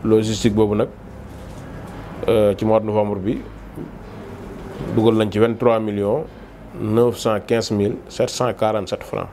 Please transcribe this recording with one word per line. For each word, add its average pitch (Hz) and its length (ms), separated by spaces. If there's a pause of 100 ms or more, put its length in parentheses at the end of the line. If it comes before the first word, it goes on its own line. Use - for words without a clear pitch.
Logistique 110 520
boobu 107 200
nag, 120 120 (1400)
euh, 104 300
ci 110 80
mois 110 140
de 104 60
novembre 104 340
bi, 101 180 (1600)
dugal 113 240
nañ 107 120
ci 104 80
vingt-trois 117 400
millions 107 440 (560)
neuf 113 380
cent 107 280
quinze 117 260
mille 104 260 (120)
sept - 200
cent 120 240
quarante-sept 107 500
francs. 90 300